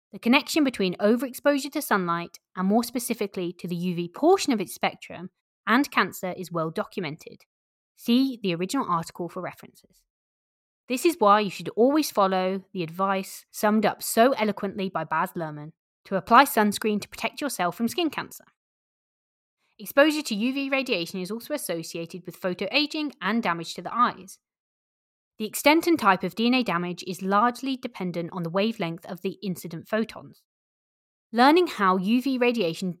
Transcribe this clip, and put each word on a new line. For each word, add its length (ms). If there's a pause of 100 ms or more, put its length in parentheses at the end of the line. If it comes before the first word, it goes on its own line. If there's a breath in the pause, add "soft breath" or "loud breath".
(140)
The 60
connection 440
between 380
overexposure 720
to 80
sunlight, 580 (160)
and 140
more 160
specifically 760
to 80
the 80
U 200
V 120
portion 460
of 80
its 120
spectrum, 560 (380)
and 240
cancer 460
is 160
well 160
documented. 720 (560)
See 440
the 140
original 340
article 380
for 140
references. 600 (840)
This 160
is 160
why 220
you 80
should 260
always 360
follow 600
the 120
advice 680
summed 340
up 160
so 360
eloquently 500
by 160
Baz 320
Luhrmann 380 (320)
to 100
apply 300
sunscreen 560
to 80
protect 320
yourself 340
from 140
skin 200
cancer. 360 (1300)
Exposure 420
to 140
U 180
V 160
radiation 500
is 120
also 240
associated 720
with 120
photoaging 800
and 220
damage 320
to 80
the 120
eyes. 440 (1040)
The 80
extent 400
and 100
type 260
of 120
D 100
N 80
A 100
damage 440
is 160
largely 520
dependent 560
on 120
the 80
wavelength 560
of 160
the 180
incident 460
photons. 560 (880)
Learning 340
how 320
U 240
V 160
radiation 640